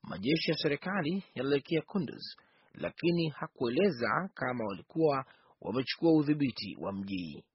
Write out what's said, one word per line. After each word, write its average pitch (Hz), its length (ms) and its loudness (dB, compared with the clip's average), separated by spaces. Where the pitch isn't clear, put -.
majeshi 147 480 0
ya 151 60 0
serikali 175 680 -2
yalielekea 143 460 0
Kunduz, - 420 -4
lakini 170 560 0
hakueleza 139 1040 0
kama 127 320 -2
walikuwa 135 600 2
wamechukua 131 520 2
udhibiti 143 680 2
wa 95 140 -4
mji. 92 500 -6